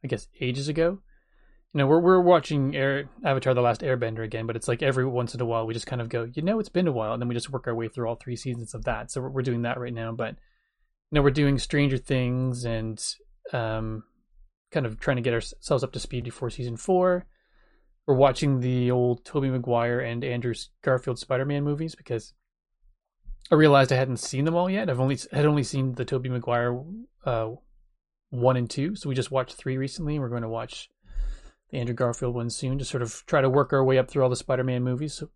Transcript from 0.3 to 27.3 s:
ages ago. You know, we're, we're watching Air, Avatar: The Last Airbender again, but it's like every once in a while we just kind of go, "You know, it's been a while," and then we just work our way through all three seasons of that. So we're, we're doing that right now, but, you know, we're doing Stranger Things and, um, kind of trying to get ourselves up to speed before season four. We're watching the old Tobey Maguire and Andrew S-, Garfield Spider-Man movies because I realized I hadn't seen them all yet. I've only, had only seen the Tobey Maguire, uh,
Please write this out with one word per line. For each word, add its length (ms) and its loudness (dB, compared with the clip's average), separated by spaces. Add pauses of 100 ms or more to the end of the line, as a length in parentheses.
ages 260 -2
ago. 320 0 (760)
You 60 -2
know, 80 4
we're, 140 8
we're 200 8
watching 540 4
Air, 340 0 (160)
Avatar: 300 2
The 60 2
Last 200 2
Airbender 420 -2
again, 220 -6
but 100 -4
it's 120 -6
like 160 0
every 240 2
once 260 -2
in 80 -6
a 40 0
while 200 -2
we 80 -6
just 140 -8
kind 160 -4
of 60 -8
go, 220 -4
"You 120 -6
know, 160 0
it's 100 -4
been 180 2
a 40 2
while," 220 -2
and 80 -4
then 60 -2
we 60 -2
just 160 -4
work 160 -8
our 80 -2
way 140 -4
through 200 -6
all 80 -2
three 200 -8
seasons 400 -8
of 80 -10
that. 260 -4
So 120 -6
we're, 80 -6
we're 120 -2
doing 220 0
that 160 -4
right 140 -8
now, 180 -6
but, 240 -6
you 0 - (800)
know, 100 4
we're 80 8
doing 260 4
Stranger 400 2
Things 640 -2
and, 400 -4 (500)
um, 500 -4 (680)
kind 140 0
of 140 -6
trying 180 0
to 60 -2
get 100 2
ourselves 500 -2
up 100 -6
to 60 -6
speed 260 -6
before 260 -8
season 260 -8
four. 480 2 (800)
We're 100 4
watching 440 4
the 320 2
old 340 2
Tobey 240 -2
Maguire 500 0
and 240 -4
Andrew 280 -2
S-, 180 -8 (140)
Garfield 340 0
Spider-Man 460 -2
movies 320 -2
because 380 -8 (1200)
I 40 8
realized 360 8
I 60 4
hadn't 200 0
seen 280 -2
them 100 0
all 140 2
yet. 220 -2
I've 80 -2
only, 180 2 (140)
had 160 2
only 160 4
seen 320 -2
the 100 -4
Tobey 240 -4
Maguire, 500 0 (460)
uh, 240 -2 (800)